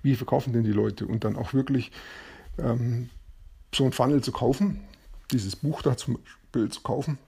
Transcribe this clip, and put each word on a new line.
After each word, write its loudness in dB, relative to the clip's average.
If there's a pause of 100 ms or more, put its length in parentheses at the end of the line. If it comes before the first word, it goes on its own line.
Wie 6
verkaufen 0
denn 4
die 2
Leute? 0
Und -2
dann 0
auch -4
wirklich, 0 (640)
ähm, -2 (640)
so 4
ein 4
Funnel 4
zu -4
kaufen, 2 (500)
dieses -2
Buch -2
da 4
zum -4
Beispiel -4
zu -12
kaufen -2